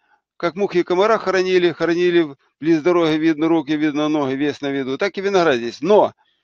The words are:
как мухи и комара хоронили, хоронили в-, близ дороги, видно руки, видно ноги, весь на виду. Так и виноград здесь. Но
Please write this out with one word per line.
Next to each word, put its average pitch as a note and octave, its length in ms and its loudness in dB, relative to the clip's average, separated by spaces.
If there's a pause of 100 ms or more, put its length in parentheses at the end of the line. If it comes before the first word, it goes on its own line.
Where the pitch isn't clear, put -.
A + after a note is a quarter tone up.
(380)
как E3+ 180 -4
мухи F#3 220 -2
и E3+ 60 2
комара G3 340 2
хоронили, F#3 540 0
хоронили E3+ 500 0
в-, C#3+ 140 -6 (220)
близ D#3+ 220 2
дороги, E3 380 2
видно D#3 300 0
руки, D#3 280 0
видно D3+ 320 -2
ноги, D3 240 -2
весь C#3 300 -4
на C#3 80 -4
виду. C3+ 260 -4
Так G3 220 -4
и - 20 -8
виноград F3+ 360 2
здесь. A#2 260 -8
Но F3 320 4 (300)